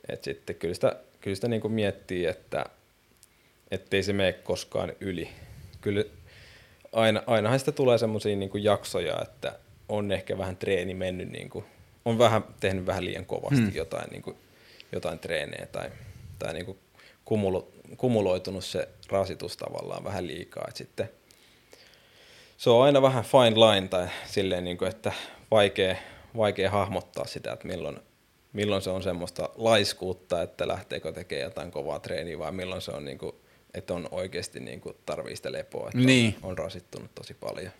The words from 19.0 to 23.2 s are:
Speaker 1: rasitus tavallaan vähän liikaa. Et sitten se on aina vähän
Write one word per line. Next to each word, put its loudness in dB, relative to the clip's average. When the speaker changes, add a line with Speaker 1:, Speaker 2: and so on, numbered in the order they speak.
Speaker 1:
rasitus -2
tavallaan -8
vähän -6
liikaa. -10
Et -16
sitten -8
se 4
on 10
aina 8
vähän 4